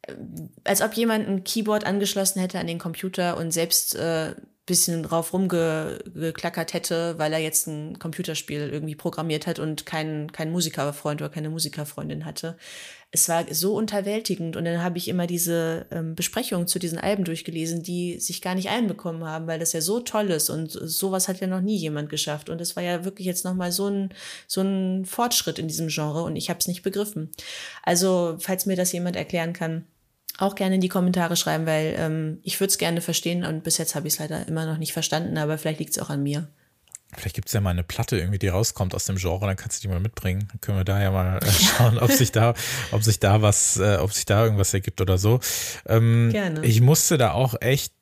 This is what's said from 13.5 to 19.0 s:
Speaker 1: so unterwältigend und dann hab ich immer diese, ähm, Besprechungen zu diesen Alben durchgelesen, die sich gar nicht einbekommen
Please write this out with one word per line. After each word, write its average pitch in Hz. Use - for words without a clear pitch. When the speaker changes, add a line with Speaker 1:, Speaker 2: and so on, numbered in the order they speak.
Speaker 1:
so 185
unterwältigend 202
und 165
dann 170
hab 175
ich 180
immer 175
diese, 170
ähm, 160
Besprechungen 180
zu 180
diesen 165
Alben 202
durchgelesen, 165
die 175
sich -
gar 185
nicht 190
einbekommen 185